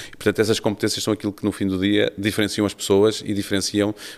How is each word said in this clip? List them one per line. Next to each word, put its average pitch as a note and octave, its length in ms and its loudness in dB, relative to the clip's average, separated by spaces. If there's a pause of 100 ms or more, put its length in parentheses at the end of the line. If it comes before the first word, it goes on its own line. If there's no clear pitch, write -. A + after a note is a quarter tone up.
E, - 80 -18
portanto, - 240 0
essas G#2+ 200 2
competências G#2 440 -2
são - 80 0
aquilo G#2 220 -2
que, - 100 -10
no G#2 80 2
fim G2+ 160 -4
do F#2+ 120 0
dia, G#2 380 2
diferenciam G#2 480 0
as G2 80 -2
pessoas G#2 520 2
e G#2+ 80 -4
diferenciam G2+ 600 -2 (240)